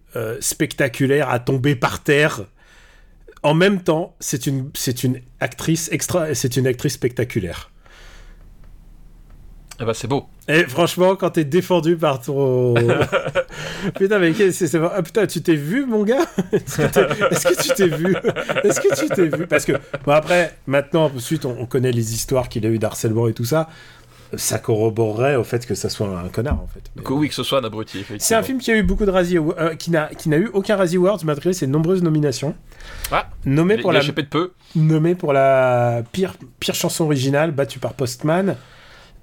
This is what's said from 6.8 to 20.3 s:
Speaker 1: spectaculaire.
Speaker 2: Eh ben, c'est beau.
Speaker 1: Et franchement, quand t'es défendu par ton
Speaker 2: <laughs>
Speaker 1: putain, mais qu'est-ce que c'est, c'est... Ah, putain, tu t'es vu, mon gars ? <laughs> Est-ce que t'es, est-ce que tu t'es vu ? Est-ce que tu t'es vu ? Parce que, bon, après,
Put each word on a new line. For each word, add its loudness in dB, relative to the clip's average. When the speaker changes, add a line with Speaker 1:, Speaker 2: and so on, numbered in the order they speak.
Speaker 1:
spectaculaire. -4
Speaker 2:
Eh -4
ben, 0
c'est -8
beau. -2
Speaker 1:
Et 4
franchement, 2
quand -2
t'es 0
défendu 2
par 0
ton 2
Speaker 2:
<laughs> -2
Speaker 1:
putain, 2
mais 4
qu'est-ce 2
que 0
c'est, -
c'est... 2
Ah, 0
putain, 0
tu -4
t'es 2
vu, -2
mon 0
gars ? 2
<laughs> -2
Est-ce -2
que 2
t'es, 2
est-ce 0
que 2
tu -2
t'es 2
vu ? 0
Est-ce 2
que 2
tu 0
t'es 2
vu ? -4
Parce 0
que, 0
bon, 2
après, 2